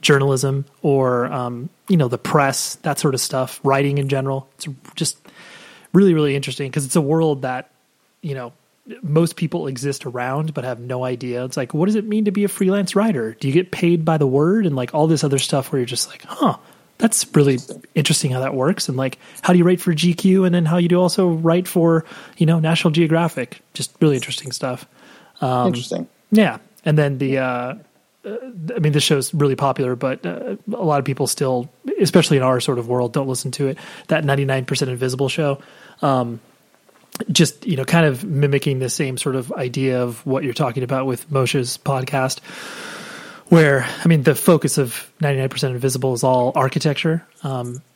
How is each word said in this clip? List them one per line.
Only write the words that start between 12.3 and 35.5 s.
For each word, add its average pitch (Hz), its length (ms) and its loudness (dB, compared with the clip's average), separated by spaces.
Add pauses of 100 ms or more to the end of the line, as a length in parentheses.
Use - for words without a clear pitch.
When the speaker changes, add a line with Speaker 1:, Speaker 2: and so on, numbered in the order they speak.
Speaker 1:
be 202 120 0
a 202 40 0
freelance 190 480 0
writer? 151 440 0
Do 143 80 -2
you 135 60 0
get 180 160 2
paid 170 340 2
by 160 140 2
the 147 100 4
word? 165 380 4
And, 147 100 0
like, 123 200 -4
all 156 100 4
this 160 180 2
other 139 160 2
stuff - 320 -2
where 139 80 0
you're 120 60 0
just 123 240 -6
like, - 180 -20
"Huh, - 300 0 (400)
that's - 380 0
really 139 240 6 (340)
interesting 151 380 0
how 127 80 -2
that 135 160 -4
works." 143 340 0
And, 131 80 -4
like, 135 220 -4 (240)
how 180 100 4
do 180 60 8
you 175 60 6
write 185 140 4
for 180 140 0
G 165 220 2
Q 185 300 4
and 175 100 2
then 170 100 2
how 165 120 2
you 175 120 2
do 175 100 4
also 180 340 2
write 165 340 2
for, 165 360 2 (340)
you 165 100 2
know, 165 120 4
National 160 320 2
Geographic? 160 680 0 (140)
Just - 160 -8 (100)
really 151 140 4
interesting 127 360 -6
stuff. 131 360 -8 (520)
Um, 127 280 0
Speaker 2:
Interesting. 120 400 -4 (240)
Speaker 1:
Yeah. 190 260 4 (260)
And 151 140 4
then 143 220 0
the, 135 180 0
uh, 127 380 -2 (500)
uh, 208 100 -10 (400)
I 226 40 -4
mean, 151 120 2
this 147 120 2
show's 139 320 0
really 143 200 2
popular, 135 400 -2
but, 131 300 -6
uh, 175 300 -8 (180)
a 233 100 -6
lot 151 140 2
of 135 80 0
people 135 220 -2
still, 127 420 -2 (320)
especially 170 360 4
in 127 60 2
our 127 160 2
sort 123 200 -2
of 113 80 -8
world, 123 260 -2
don't 139 140 -2
listen 127 240 -6
to 135 160 -4
it. 131 100 -4 (300)
That 160 180 0
ninety-nine 135 400 0
percent 135 240 -2
Invisible 127 400 -2
show. 139 300 -2 (420)